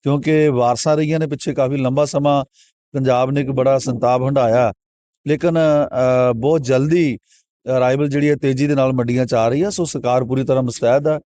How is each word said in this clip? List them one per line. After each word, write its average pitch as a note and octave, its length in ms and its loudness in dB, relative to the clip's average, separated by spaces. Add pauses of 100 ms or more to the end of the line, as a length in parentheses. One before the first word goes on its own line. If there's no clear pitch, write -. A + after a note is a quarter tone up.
ਕਿਉਂਕਿ C#3+ 460 2
ਵਾਰਸਾਂ B2 480 0
ਰਹੀਆਂ D#3 220 -2
ਨੇ D#3 80 -2
ਪਿੱਛੇ C#3 280 -6
ਕਾਫੀ C#3 220 -2
ਲੰਬਾ C3+ 280 0
ਸਮਾਂ, C#3+ 400 0 (480)
ਪੰਜਾਬ C3 380 0
ਨੇ C#3+ 100 -2
ਇੱਕ C3+ 100 -4
ਬੜਾ C3+ 280 2
ਸੰਤਾਪ B2+ 440 0
ਹੰਢਾਇਆ, B2 500 2 (540)
ਲੇਕਿਨ, E3 320 0
ਅਹ, B2+ 760 2
ਬਹੁਤ C#3 300 0
ਜਲਦੀ C3+ 560 0 (580)
ਅਰਾਈਵਲ C3+ 320 0
ਜਿਹੜੀ C#3+ 220 0
ਹੈ, C#3+ 60 2
ਤੇਜ਼ੀ C3+ 300 0
ਦੇ D3 80 0
ਨਾਲ C3 180 2
ਮੰਡੀਆਂ B2 340 0
'ਚ B2+ 80 -2
ਆ A2+ 140 2
ਰਹੀ C#3+ 160 0
ਹੈ। G#3 60 -2
ਸੋ F3+ 140 -4
ਸਰਕਾਰ B2+ 400 -2
ਪੂਰੀ C3 200 -2
ਤਰ੍ਹਾਂ C3 180 0
ਮੁਸਤੈਦ B2+ 460 0
ਹੈ D3+ 180 -2